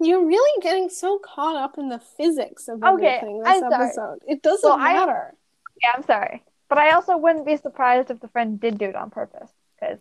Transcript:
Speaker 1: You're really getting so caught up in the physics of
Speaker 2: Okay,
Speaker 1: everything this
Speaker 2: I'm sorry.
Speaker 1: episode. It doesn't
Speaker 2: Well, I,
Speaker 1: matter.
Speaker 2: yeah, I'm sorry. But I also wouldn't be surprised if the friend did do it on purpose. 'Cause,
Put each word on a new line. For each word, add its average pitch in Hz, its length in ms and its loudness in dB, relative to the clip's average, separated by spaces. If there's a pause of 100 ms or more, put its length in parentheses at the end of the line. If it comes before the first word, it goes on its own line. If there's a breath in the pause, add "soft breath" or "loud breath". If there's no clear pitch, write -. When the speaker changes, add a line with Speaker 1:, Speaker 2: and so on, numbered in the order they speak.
Speaker 1:
You're 349 240 2
really 440 380 2
getting 370 260 -2
so 381 300 -4
caught 320 380 -6
up 277 220 -8
in 277 100 -8
the 240 100 -8
physics - 720 -4
of 226 140 -10
Speaker 2:
Okay, 370 240 4 (100)
Speaker 1:
everything 214 240 -8
this 220 80 0
Speaker 2:
I'm 381 120 6 (100)
sorry. 254 160 2
Speaker 1:
episode. - 320 -8 (100)
It 277 140 -6
doesn't 349 260 2
Speaker 2:
Well, 262 100 4
I, 294 140 2
Speaker 1:
matter. 359 420 0 (480)
Speaker 2:
yeah, 240 140 4
I'm 269 80 -10
sorry. - 400 -2 (240)
But 285 100 2
I 302 140 6
also 359 240 2
wouldn't 320 280 2
be 302 120 0
surprised 254 540 0
if 233 100 -12
the 226 80 -18
friend 220 320 -4
did 226 180 -4
do 208 80 -4
it 190 80 -8
on - 160 -10
purpose. - 420 -14 (280)
'Cause, - 200 -8